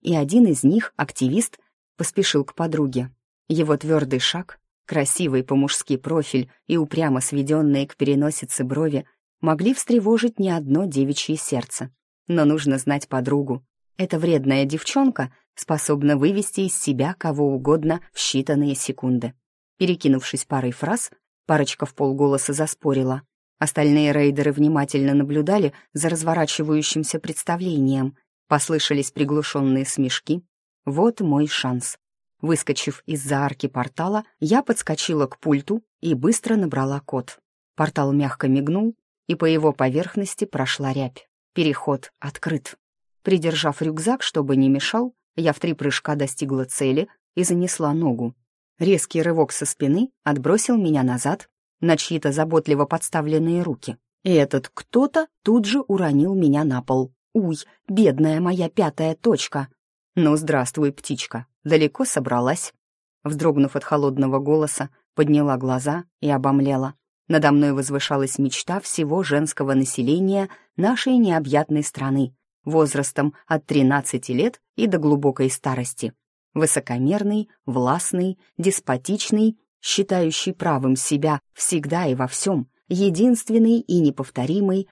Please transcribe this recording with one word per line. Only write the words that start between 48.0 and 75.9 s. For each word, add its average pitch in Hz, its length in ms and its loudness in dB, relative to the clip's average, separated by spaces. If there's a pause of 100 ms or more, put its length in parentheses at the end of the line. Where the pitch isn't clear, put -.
Резкий 170 440 2
рывок 160 300 2
со - 140 -6
спины 160 440 0 (140)
отбросил 151 520 2
меня 156 280 2
назад, 127 440 -2 (320)
на 165 160 4
чьи-то 151 360 -2
заботливо 156 520 2
подставленные 165 800 -2
руки. 127 340 -6 (280)
И 185 80 2
этот 139 400 2
кто-то 294 560 0 (140)
тут 220 220 2
же 226 160 0
уронил 180 540 2
меня 151 300 2
на 127 180 -2
пол. 131 300 -2 (220)
Уй, 175 220 0 (320)
бедная 156 520 2
моя 180 280 0
пятая 160 460 -2
точка. 147 540 -2 (460)
Ну, 156 220 4
здравствуй, 147 560 0
птичка, - 540 -8 (180)
далеко 156 400 2
собралась? 123 680 -2 (520)
Вздрогнув 147 520 0
от 139 80 -6
холодного 135 540 0
голоса, 147 520 -2 (240)
подняла 147 420 4
глаза 131 480 -2 (160)
и 147 100 0
обомлела. 135 640 0 (340)
Надо 151 240 4
мной 143 200 4
возвышалась 139 640 -2
мечта 143 420 -2
всего 165 420 -2
женского 143 520 -2
населения 170 720 0 (280)
нашей 247 420 2
необъятной 151 640 2
страны, 135 520 -2 (300)
возрастом 147 680 0 (120)
от 156 200 -2
тринадцати 135 640 0
лет 180 280 0 (160)
и 226 100 0
до 190 120 0
глубокой 143 520 2
старости. 123 640 -6 (400)